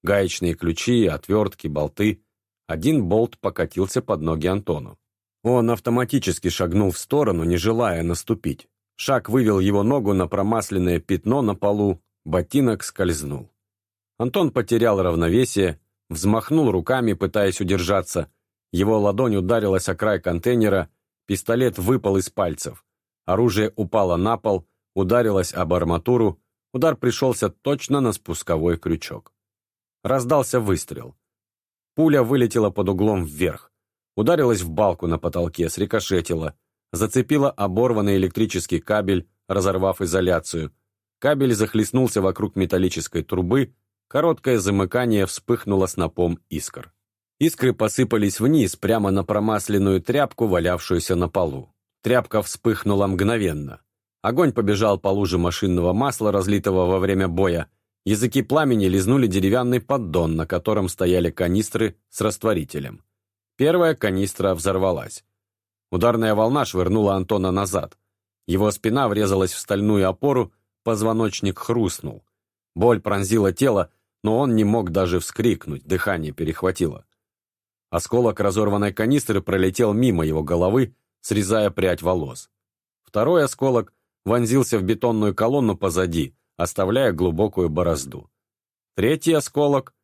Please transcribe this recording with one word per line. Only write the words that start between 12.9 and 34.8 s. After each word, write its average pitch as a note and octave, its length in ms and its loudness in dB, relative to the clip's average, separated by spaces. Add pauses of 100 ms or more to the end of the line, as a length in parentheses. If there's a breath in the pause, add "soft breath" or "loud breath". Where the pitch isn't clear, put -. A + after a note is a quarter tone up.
Антон C3 320 0
потерял A2+ 520 2
равновесие, F2 760 0 (280)
взмахнул A2 640 0
руками, A2 440 0
пытаясь G2 460 -2
удержаться. F2+ 680 -2 (420)
Его G2+ 260 2
ладонь G#2 380 2
ударилась G2 520 0
о F#2 60 -4
край G2+ 260 0
контейнера, G2 680 0 (360)
пистолет A#2 520 -2
выпал G2+ 400 0
из - 120 -4
пальцев. - 540 -6 (400)
Оружие G#2+ 520 2
упало F#2 400 0
на G#2+ 200 0
пол, G2 300 -2 (280)
ударилось G2 600 0
об E2+ 180 -2
арматуру, F2+ 680 0 (340)
удар C#3+ 240 0
пришелся B2 520 -2
точно C#3 520 -2
на A#2 120 2
спусковой E2+ 640 -2
крючок. - 560 -8 (680)
Раздался C3 580 2
выстрел. D#2+ 540 -4 (800)
Пуля D3 280 4
вылетела A#2 480 2
под F#2 180 -2
углом G2 360 2
вверх. D2+ 460 -4 (460)
Ударилась A#2+ 460 2
в E2+ 80 -6
балку F2+ 360 0